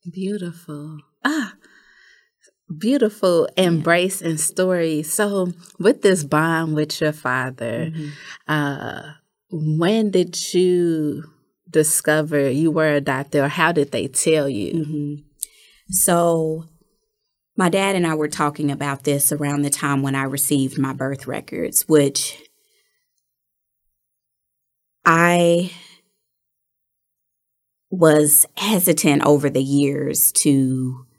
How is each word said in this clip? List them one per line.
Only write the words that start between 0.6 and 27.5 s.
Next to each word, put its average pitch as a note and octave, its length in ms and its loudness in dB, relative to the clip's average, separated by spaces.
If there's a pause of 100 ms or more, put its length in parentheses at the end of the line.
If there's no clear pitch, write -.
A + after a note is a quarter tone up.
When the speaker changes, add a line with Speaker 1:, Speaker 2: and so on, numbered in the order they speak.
Speaker 1:
Ah, C4+ 300 -2 (1200)
beautiful G#3 800 2
Speaker 2:
Yeah. F#3 80 4
Speaker 1:
embrace E3+ 560 0
and E3 200 -4
story. E3 640 0
So G3 480 -2 (260)
with F#3+ 240 2
this F3+ 220 4
bond D#3+ 500 0
with D3+ 260 -2
your D3+ 120 0
father, B2+ 840 -4
Speaker 2:
Mm-hmm. D3+ 140 -8 (400)
Speaker 1:
uh, D3 640 -6 (380)
when E3+ 600 0
did F3+ 420 -2
you E3+ 720 2 (460)
discover D3+ 800 2
you D#3 200 2
were D#3 220 2
adopted, C#3 500 0
or C#3 60 2
how E3 240 2
did D3 200 0
they B2 160 -4
tell D3+ 400 2
you? G#2 240 -6
Speaker 2:
Mm-hmm. D3 420 -4 (760)
So E3 720 0 (920)
my F#3 120 4
dad G3 280 2
and F3 100 2
I D#3+ 80 0
were D3+ 140 -2
talking D3 420 -2
about C#3+ 340 -6
this C#3+ 280 0
around C#3+ 300 -2
the C#3+ 80 0
time C#3 320 -2
when C3+ 120 -2
I C3+ 100 -2
received C3+ 540 -2
my C3+ 140 -2
birth C3 340 -8
records, - 640 -4
which C#3+ 540 2 (2500)
I F3 680 4 (2250)